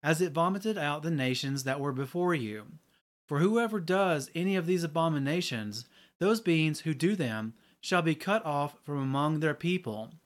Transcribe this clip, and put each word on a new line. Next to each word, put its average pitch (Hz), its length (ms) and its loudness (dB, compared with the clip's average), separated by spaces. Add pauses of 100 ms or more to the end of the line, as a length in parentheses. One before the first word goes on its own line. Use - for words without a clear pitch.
as 156 180 2
it 180 100 0
vomited 190 460 0
out 147 240 -2
the 160 80 -2
nations 135 540 0
that 135 160 -2
were 143 120 -2
before 165 440 0
you. 107 300 -6 (600)
For 143 140 -2
whoever 214 400 2
does 175 560 2
any 185 220 2
of 170 100 0
these 180 160 2
abominations, 147 1000 -2 (340)
those 214 200 2
beings 160 420 2
who 160 120 -2
do 160 220 2
them, 113 400 -4 (260)
shall 175 220 2
be 160 120 2
cut 208 300 0
off 143 380 -2
from 143 160 -4
among 143 400 0
their 151 160 0
people. 147 560 -4 (140)